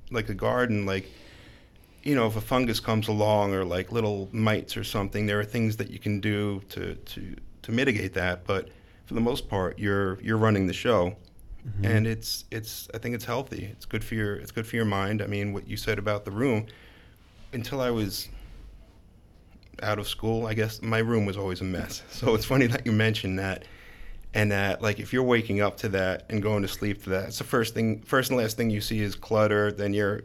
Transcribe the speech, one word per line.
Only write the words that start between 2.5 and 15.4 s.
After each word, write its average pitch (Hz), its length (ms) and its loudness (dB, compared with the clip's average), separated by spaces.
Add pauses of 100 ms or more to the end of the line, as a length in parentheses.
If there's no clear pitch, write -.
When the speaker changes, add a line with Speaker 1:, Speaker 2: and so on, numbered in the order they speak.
Speaker 1:
comes 110 300 2
along 104 440 4
or, 95 120 0
like, 92 260 -2
little 104 400 0
mites 110 460 0
or 107 80 -4
something, 104 420 -2
there 104 140 2
are 104 40 0
things 110 320 0
that - 140 -6
you - 80 -10
can 104 220 0
do 104 480 0
to, 90 260 -8
to, 92 400 -12 (280)
to 110 100 -8
mitigate 117 420 0
that. 90 300 -2
But 95 240 -2 (380)
for - 80 -8
the 113 60 0
most 117 280 0
part, 92 320 -2
you're, 98 420 2
you're 110 160 2
running 107 280 6
the 87 60 0
show, 101 440 2 (500)
Speaker 2:
Mm-hmm. 101 200 -2
Speaker 1:
and 110 200 4
it's, 110 440 -4
it's, - 420 -10
I 113 60 -8
think 120 160 -4
it's 113 100 -6
healthy. 117 480 -4
It's - 140 -18
good 110 180 -4
for - 100 -6
your, 104 220 0
it's - 140 -12
good 113 160 -4
for 117 100 -4
your 113 80 2
mind. 101 380 2
I 101 40 -4
mean, 101 280 -2